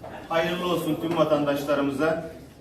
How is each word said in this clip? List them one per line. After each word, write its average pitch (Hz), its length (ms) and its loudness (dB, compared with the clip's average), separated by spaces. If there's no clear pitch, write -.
hayırlı 175 380 0
olsun 165 360 0
tüm 165 140 -2
vatandaşlarımıza. 143 1120 2